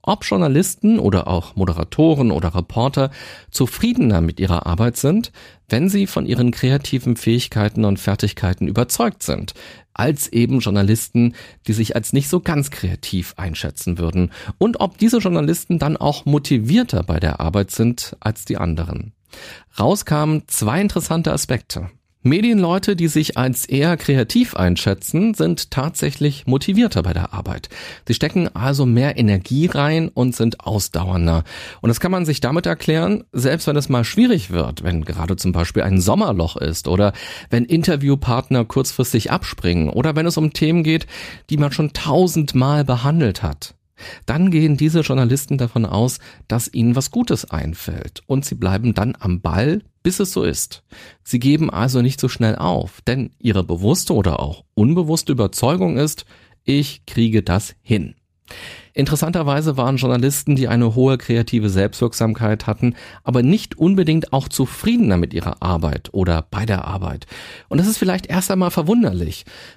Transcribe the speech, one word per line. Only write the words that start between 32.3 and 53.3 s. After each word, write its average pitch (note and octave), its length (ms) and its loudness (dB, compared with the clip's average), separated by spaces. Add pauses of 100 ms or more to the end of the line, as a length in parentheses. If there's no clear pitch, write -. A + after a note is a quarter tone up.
damit D3 260 0
erklären, E3+ 680 0
selbst C3 340 0
wenn D3 80 2
es C#3+ 140 0
mal B2 160 2
schwierig G3 480 2
wird, D#2 320 -4
wenn E2 200 -2
gerade E2+ 300 -4
zum F#2 160 -2
Beispiel E2+ 320 0
ein F#2+ 180 2
Sommerloch G2+ 560 0
ist D#2 300 -6
oder F#2+ 260 2 (380)
wenn A#2+ 140 2
Interviewpartner C#3 1000 0
kurzfristig - 640 -2
abspringen F2 560 0
oder D#3 260 0
wenn D#3+ 120 0
es E3+ 100 0
um D#3 160 2
Themen D#3+ 320 2
geht, D#3+ 240 0 (420)
die D3+ 60 0
man C#3+ 160 2
schon D3+ 200 -2
tausendmal D3 920 2
behandelt C3 580 2
hat. - 320 -6 (520)
Dann F3 240 2
gehen D#3 260 4
diese D#3 240 2
Journalisten C3+ 580 0
davon A#2 280 0
aus, A2+ 320 0 (300)
dass A#2 240 -2
ihnen A#2+ 240 2
was C3+ 160 -4
Gutes - 380 -2
einfällt, - 760 -8
und C#3 180 -2
sie - 120 -6
bleiben G2+ 380 0
dann G#2+ 260 -2
am F2+ 220 -2
Ball, B2 400 0 (200)
bis F3+ 160 0
es F#3+ 140 -2
so F#3 100 -2
ist. - 400 -4 (400)
Sie - 160 -2
geben C#3+ 320 2
also B2 320 0
nicht C3 160 0
so C3 100 0
schnell A2 280 0
auf, F2 500 -2
denn B2+ 320 -2